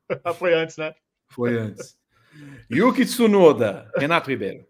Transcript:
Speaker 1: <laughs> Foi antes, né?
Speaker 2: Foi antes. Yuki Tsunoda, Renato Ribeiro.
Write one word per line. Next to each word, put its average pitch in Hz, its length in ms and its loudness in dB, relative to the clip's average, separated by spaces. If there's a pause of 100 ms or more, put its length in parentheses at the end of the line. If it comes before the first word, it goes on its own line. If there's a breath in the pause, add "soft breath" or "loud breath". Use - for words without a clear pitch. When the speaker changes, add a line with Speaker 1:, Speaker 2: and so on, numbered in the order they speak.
Speaker 1:
<laughs> 170 280 -8
Foi 180 160 0
antes, 160 240 -4
né? 156 160 -10 (340)
Speaker 2:
Foi 120 300 -4
antes. - 400 -12 (760 loud breath)
Yuki 220 340 2
Tsunoda, 170 920 2
Renato 151 320 -2
Ribeiro. 107 400 -8